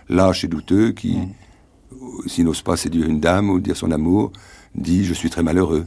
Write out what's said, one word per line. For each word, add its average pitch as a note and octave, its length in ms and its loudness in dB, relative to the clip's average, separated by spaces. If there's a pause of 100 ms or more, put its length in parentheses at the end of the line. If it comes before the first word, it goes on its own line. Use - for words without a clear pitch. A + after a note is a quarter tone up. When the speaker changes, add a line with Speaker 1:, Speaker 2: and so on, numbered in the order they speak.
Speaker 1:
lâches F#2 340 4
et F#2 40 -2
douteux F#2+ 440 2
qui, F2+ 260 -4
Speaker 2:
Mm. - 1080 -12
Speaker 1:
s'ils E2+ 180 0
n'osent D#2+ 160 0
pas F2 160 -2
séduire D#2 300 -2
une D#2 120 0
dame F#2 300 2
ou F#2 100 2
dire - 180 -2
son E2 140 -2
amour, E2+ 400 0 (440)
dit, « F2+ 300 0
Je F2 80 0
suis E2 160 -4
très E2+ 140 -2
malheureux. » E2 440 2